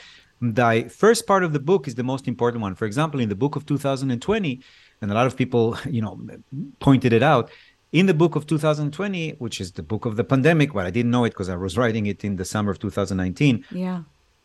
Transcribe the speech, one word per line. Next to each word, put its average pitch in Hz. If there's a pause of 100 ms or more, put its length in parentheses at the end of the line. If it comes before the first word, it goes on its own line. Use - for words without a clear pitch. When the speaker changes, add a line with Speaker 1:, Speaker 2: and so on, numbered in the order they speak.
(400)
Speaker 1:
the 117 (100)
first 226
part 190
of 165
the 147
book 151
is 120
the 120
most 131
important 120
one. 95
For 113
example, 143
in 113
the 101
book 135
of 143
two 143
thousand 135
and 120
twenty, 190 (400)
and 101
a -
lot 120
of 127
people, 117
<laughs> 139
you 117
know, 107 (600)
pointed 131
it 113
out, 139 (420)
in 170
the 190
book 160
of 151
two 156
thousand 151
twenty, 180
which 113
is 92
the -
book 104
of 110
the 117
pandemic, 143
well, 95
I 92
didn't 120
know 123
it 110
'cause 92
I 92
was 90
writing 113
it 101
in 101
the 90
summer 104
of 87
two 101
thousand 98
nineteen. 98
Speaker 2:
Yeah. 180 (420)